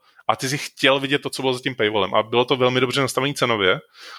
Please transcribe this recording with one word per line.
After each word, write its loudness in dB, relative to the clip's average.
a 0
ty -4
jsi -2
chtěl 2
vidět 0
to, -10
co -8
bylo 0
za -8
tím -6
paywallem. 0
A 4
bylo 0
to 0
velmi 2
dobře 0
nastavené -2
cenově. 2